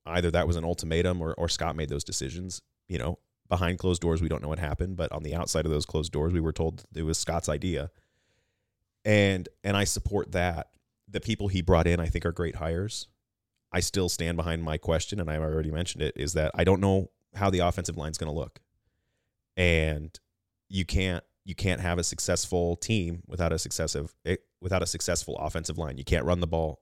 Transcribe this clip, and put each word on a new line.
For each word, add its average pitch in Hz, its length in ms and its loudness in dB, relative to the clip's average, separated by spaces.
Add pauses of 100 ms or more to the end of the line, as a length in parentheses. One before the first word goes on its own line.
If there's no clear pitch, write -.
Either 85 240 2
that 85 160 2
was 87 100 2
an 80 80 -4
ultimatum, 85 560 0
or, 80 140 -4
or - 140 -2
Scott 82 280 -2
made 76 140 -4
those 73 140 -4
decisions. 87 580 -8 (260)
You 87 100 -4
know, 78 200 -2 (300)
behind 87 300 0
closed 90 240 2
doors, 82 200 2
we 82 60 0
don't 78 140 -2
know 73 60 -6
what 80 100 -2
happened, 90 380 -4
but 85 160 -4
on 78 100 -6
the 76 120 -4
outside 80 320 0
of 80 60 0
those 76 140 2
closed 82 260 -2
doors, 78 200 2
we 87 80 2
were 80 120 0
told 82 320 -2 (100)
it 82 80 -4
was 80 160 0
Scott's 82 320 -2
idea. 78 400 -2 (1120)
And, 98 440 4 (140)
and 101 140 2
I 101 80 4
support - 480 -2
that. 87 360 0 (400)
The 101 120 -4
people 107 260 -2
he 92 160 2
brought 85 240 6
in, 85 140 4
I 82 60 0
think, 85 200 0
are 85 60 2
great 85 240 -2
hires. 85 500 -4 (640)
I 92 60 0
still 90 300 2
stand 85 280 -2
behind 82 280 -2
my 78 120 -2
question, 82 440 0
and 80 100 -4
I've 78 100 -2
already 78 300 0
mentioned 78 320 -4
it, 76 140 -2
is 80 160 -4
that 76 220 2
I 87 100 2
don't 92 160 6
know 95 300 4 (240)
how 101 160 2
the 90 100 4
offensive 87 360 0
line's 78 220 -6
gonna 78 140 -4
look. 76 280 -6 (960)
And 78 640 2 (500)
you 92 160 -2
can't, 92 380 0 (220)
you 92 100 -8
can't 92 260 0
have 87 180 0
a 85 60 0
successful 87 720 0
team 87 500 -2
without 82 260 0
a 80 60 0
successive, 78 560 -4 (100)
eh, 90 120 0 (240)
without 90 220 0
a 82 40 0
successful - 520 -2
offensive 78 400 -6
line. 71 180 -4
You 67 80 -10
can't 76 200 2
run 87 160 2
the 87 60 0
ball. 80 360 -2